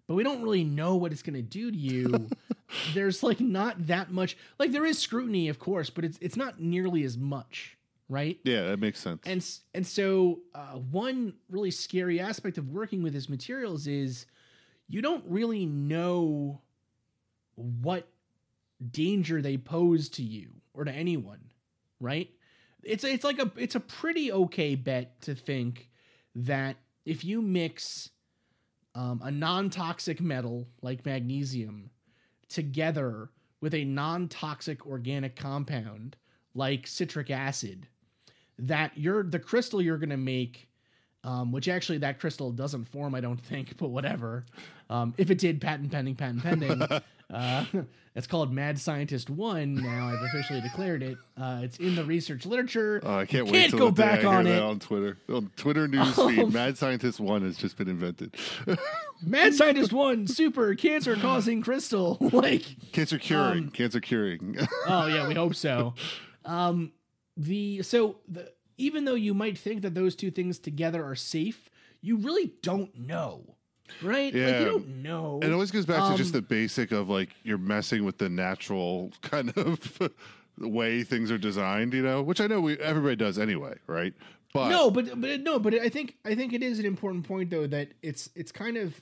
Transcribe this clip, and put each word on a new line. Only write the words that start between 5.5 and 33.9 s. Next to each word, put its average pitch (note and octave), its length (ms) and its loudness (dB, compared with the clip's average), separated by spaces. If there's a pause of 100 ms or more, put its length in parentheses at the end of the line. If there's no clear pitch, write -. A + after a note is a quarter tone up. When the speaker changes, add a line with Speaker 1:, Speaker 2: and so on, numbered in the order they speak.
Speaker 1:
course, F3 300 -2
but E3+ 160 -4
it's, D#3+ 160 -6
it's F3+ 160 -4
not B3+ 240 -4
nearly F3 420 2
as A#2+ 140 -2
much, C3+ 600 -6 (300)
right? D3 380 -2
Speaker 2:
Yeah, A2 220 2
that G2 120 0
makes G#2 220 0
sense. E2+ 240 -4
Speaker 1:
And F#3 160 -2
s-, - 180 -8 (140)
and F3+ 120 -2
so, F#3+ 540 2 (160)
uh, C#3+ 220 -14
one G#3 560 -2 (160)
really F#3+ 220 -2
scary F3+ 500 -2
aspect G3+ 360 -6
of C#3 120 -6
working F#3+ 340 -4
with D#3+ 80 0
these C#3 160 -6
materials D#3+ 600 -6
is C#3 380 -4 (600)
you G#3 140 -4
don't D4 260 -2
really G#3 380 0
know D3+ 960 0 (920)
what A#2+ 520 -4 (840)
danger D#3+ 500 0
they C#3 160 -2
pose E3 500 2
to - 160 -8
you G#2+ 300 -10 (200)
or D3 120 -6
to C#3+ 60 -4
anyone, C3+ 600 -4 (480)
right? C#3+ 300 -4 (540)
It's, A3 200 -4
it's C4+ 220 -2
like C#4 140 0
a, C4 180 0
it's A#3+ 180 -4
a B3 60 0
pretty D#4+ 500 -2
okay E3+ 440 2
bet B2+ 460 -4
to D3 140 -8
think B2 540 -6 (460)
that C3+ 420 -2 (280)
if D#3 200 -6
you G#3+ 160 -2
mix, F3+ 720 -2 (840)
um, B2 280 -4
a C3+ 80 -8
non-toxic E3+ 880 -2
metal B2 460 -2 (140)
like B2+ 240 -6
magnesium B2+ 840 -4 (580)
together C#3+ 840 -4 (320)
with D3+ 120 -2
a D3+ 100 0
non-toxic D3+ 1000 -4